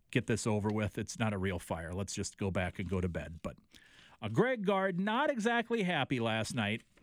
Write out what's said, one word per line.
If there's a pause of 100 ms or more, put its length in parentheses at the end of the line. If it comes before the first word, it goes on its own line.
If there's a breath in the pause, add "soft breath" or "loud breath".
(120)
get
this
over
with?
It's
not
a
real
fire.
Let's
just
go
back
and
go
to
bed.
But, (640 loud breath)
uh,
Greg
Gard,
not
exactly
happy
last
night. (220)